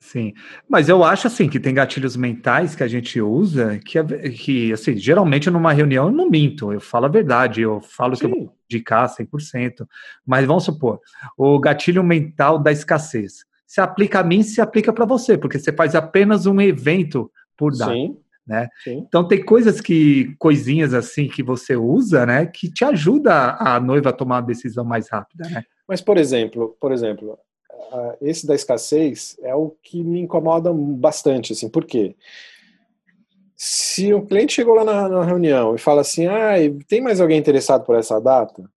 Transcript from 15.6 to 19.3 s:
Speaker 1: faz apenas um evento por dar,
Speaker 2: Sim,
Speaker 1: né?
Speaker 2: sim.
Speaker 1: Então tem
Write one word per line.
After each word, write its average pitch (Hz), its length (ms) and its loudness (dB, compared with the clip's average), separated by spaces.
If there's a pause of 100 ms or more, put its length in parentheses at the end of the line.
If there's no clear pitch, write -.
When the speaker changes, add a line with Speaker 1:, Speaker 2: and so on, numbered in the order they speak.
Speaker 1:
faz 160 240 0
apenas 196 500 2
um 196 140 2
evento 151 680 0 (260)
por 147 200 -2
dar, 120 160 -2
Speaker 2:
Sim, 139 240 -4 (300)
Speaker 1:
né? 113 220 -4 (160)
Speaker 2:
sim. 127 220 -10
Speaker 1:
Então 175 200 -4
tem 196 180 0